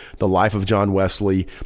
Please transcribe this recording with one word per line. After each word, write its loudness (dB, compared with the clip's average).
the 0
life 2
of -2
John 2
Wesley, 0